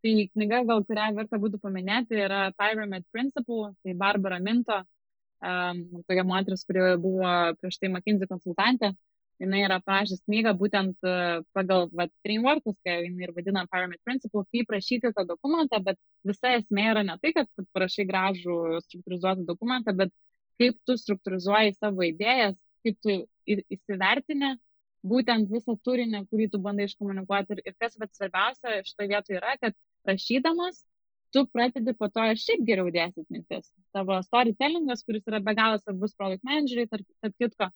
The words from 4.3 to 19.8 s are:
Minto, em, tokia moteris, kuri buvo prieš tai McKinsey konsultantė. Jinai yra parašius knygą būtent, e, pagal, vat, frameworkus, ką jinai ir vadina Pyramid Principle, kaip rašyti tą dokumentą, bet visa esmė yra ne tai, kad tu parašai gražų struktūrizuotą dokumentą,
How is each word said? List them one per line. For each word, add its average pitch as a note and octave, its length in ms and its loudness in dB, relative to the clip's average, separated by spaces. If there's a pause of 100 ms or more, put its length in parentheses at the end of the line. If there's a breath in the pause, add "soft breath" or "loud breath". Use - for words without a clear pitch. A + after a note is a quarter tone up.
Minto, A3 380 2 (640)
em, F3+ 400 -2 (180)
tokia F#3 240 0
moteris, F#3+ 420 0
kuri F#3 180 2 (120)
buvo F#3 360 2 (220)
prieš - 260 -8
tai F#3+ 100 -2
McKinsey F#3+ 400 0
konsultantė. G3 640 0 (460)
Jinai F#3+ 220 0
yra F#3+ 180 2
parašius F#3+ 440 0
knygą G#3+ 300 2
būtent, F#3+ 480 0
e, F3 400 0 (100)
pagal, F#3 400 2
vat, E3+ 180 -2 (100)
frameworkus, A3+ 580 0
ką F3+ 180 -4
jinai F3+ 320 -4
ir F3 60 -10
vadina F3+ 340 -2
Pyramid F3+ 340 -4
Principle, A3+ 440 -4
kaip A#3 280 -2
rašyti A3+ 400 -2
tą F#3+ 140 -2
dokumentą, C4+ 560 0
bet F#3+ 140 -2 (240)
visa B3 340 0
esmė G#3 340 0
yra A3 140 2
ne F3+ 160 -4
tai, D#4+ 140 0
kad D4 160 0
tu - 180 -12
parašai F#3+ 400 -2
gražų F#3 500 0 (240)
struktūrizuotą F3+ 640 -4
dokumentą, A3+ 480 -2